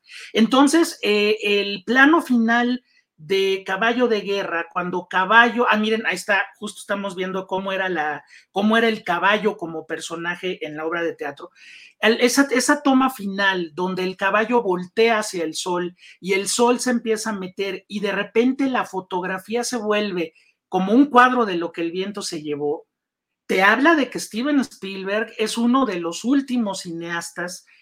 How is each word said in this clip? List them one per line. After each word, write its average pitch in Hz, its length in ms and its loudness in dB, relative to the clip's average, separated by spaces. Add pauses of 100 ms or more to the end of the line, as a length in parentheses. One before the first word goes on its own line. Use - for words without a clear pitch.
(320)
Entonces, 277 680 4
eh, 208 400 2
el 202 420 -2
plano 277 380 4
final 240 640 0 (320)
de 190 500 -2
Caballo 226 400 0
de 214 140 0
Guerra, 180 520 -4
cuando 180 380 -4
Caballo, 220 580 4
ah, 208 80 2
miren, 220 300 0
ahí 175 80 -2
está, 196 300 0 (120)
justo 208 240 -12
estamos 202 360 -6
viendo 190 320 -6
cómo 190 240 -4
era 190 160 -2
la, 151 340 -4 (300)
cómo 214 240 2
era 226 120 4
el 220 140 -2
caballo 190 540 2
como 160 320 -10
personaje 170 760 -8
en 151 120 -10
la 160 100 -6
obra 170 160 -4
de 160 140 -4
teatro. 143 340 -10 (480)
El, 226 220 2
esa, 262 320 4
esa 294 300 2
toma 262 280 4
final 190 640 -2
donde 180 300 -4
el 185 120 -4
caballo 220 460 2
voltea 190 560 0
hacia 190 260 -4
el 156 100 -6
sol 180 420 -4 (240)
y 180 140 -6
el 196 140 -2
sol 240 300 2
se 254 140 -2
empieza 220 380 -2
a 208 80 -6
meter 190 500 -8
y 202 120 -8
de 202 120 -2
repente 247 580 0
la 220 160 -2
fotografía 185 760 -6
se 247 140 -4
vuelve 208 540 -2 (360)
como 185 260 0
un 277 120 8
cuadro 247 380 6
de 190 120 -2
lo 170 160 -4
que 170 100 -6
el 170 80 -2
viento 190 320 -6
se 165 180 -8
llevó, 147 460 -6 (600)
te 190 180 0
habla 269 320 4
de 277 120 0
que 180 120 -8
Steven 269 400 -2
Spielberg 196 760 -6
es 214 220 -4
uno 240 260 4
de 190 140 -2
los 170 260 -6
últimos 247 580 -2
cineastas 170 840 -10 (160)